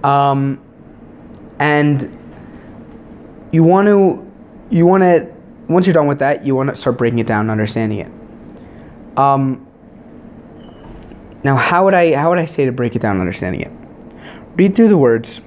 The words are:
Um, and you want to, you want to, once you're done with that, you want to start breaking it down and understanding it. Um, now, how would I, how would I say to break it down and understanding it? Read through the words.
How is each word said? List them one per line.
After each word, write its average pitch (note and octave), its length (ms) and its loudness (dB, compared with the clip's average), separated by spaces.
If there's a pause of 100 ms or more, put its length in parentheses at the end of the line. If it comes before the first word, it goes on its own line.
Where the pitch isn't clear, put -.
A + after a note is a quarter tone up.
Um, C#3 580 -2 (960)
and D3 540 0 (1400)
you E3 100 4
want F#3 240 4
to, G3 420 0 (400)
you E3+ 160 2
want F#3+ 180 4
to, F3 300 2 (360)
once F3 180 2
you're F#3 60 2
done D3+ 140 2
with C#3+ 120 -2
that, C#3 260 -2
you C3+ 120 0
want C3+ 140 -2
to - 40 -8
start B2 220 -4
breaking A#2 220 -2
it A2 80 -4
down G#2+ 160 0
and A2 80 -2
understanding G#2+ 480 -4
it. - 120 -14 (1040)
Um, C3+ 480 -2 (1800)
now, C#3 100 0
how F3 300 0
would G3 80 2
I, E3+ 220 2
how D3+ 160 0
would F3+ 80 0
I E3 60 -4
say D3+ 200 -4
to B2+ 80 -2
break A#2+ 240 -4
it A2 40 -4
down G#2+ 120 -2
and F#2+ 80 -2
understanding F2+ 400 -6
it? - 100 -12 (880)
Read F#3+ 180 2
through A3+ 140 4
the G3+ 80 4
words. A#2 500 0